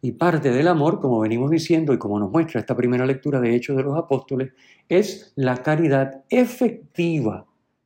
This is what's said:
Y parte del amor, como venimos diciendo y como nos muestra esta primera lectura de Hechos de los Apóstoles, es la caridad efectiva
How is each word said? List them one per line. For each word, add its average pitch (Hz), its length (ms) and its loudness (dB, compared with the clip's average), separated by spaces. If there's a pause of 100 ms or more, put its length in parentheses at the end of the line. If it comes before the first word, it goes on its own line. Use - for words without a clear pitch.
Y 123 120 -2
parte 156 380 0
del 139 160 2
amor, 165 320 2
como 120 200 0
venimos 117 320 0
diciendo 160 420 2
y 117 40 2
como 104 220 -4
nos 98 120 -2
muestra 160 280 0
esta 120 160 -4
primera 123 300 0
lectura 135 340 -2
de 120 160 2
Hechos 135 220 -2
de 131 60 0
los 143 140 -2
Apóstoles, 135 560 -4 (360)
es 196 460 0
la 127 220 0
caridad 139 720 0
efectiva 170 1160 -2 (400)